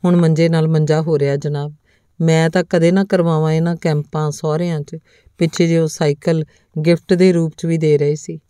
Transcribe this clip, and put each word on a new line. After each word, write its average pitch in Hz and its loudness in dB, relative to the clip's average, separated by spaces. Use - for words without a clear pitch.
ਹੁਣ 180 4
ਮੰਜੇ 165 2
ਨਾਲ 160 0
ਮੰਜਾ 156 0
ਹੋ 156 -2
ਰਿਹਾ 139 0
ਜਨਾਬ। 147 -6
ਮੈਂ 160 2
ਤਾਂ 175 0
ਕਦੇ 170 2
ਨਾ 196 2
ਕਰਵਾਵਾਂ 165 0
ਇਹਨਾਂ 165 -2
ਕੈਂਪਾਂ 151 -4
ਸਹੁਰਿਆਂ 160 -4
'ਚ। 143 -14
ਪਿੱਛੇ 170 0
ਜੇ 165 2
ਉਹ 160 0
ਸਾਈਕਲ 156 -2
ਗਿਫਟ 170 2
ਦੇ 185 4
ਰੂਪ 165 0
'ਚ - -8
ਵੀ 165 -2
ਦੇ 151 2
ਰਹੇ 147 0
ਸੀ 160 -14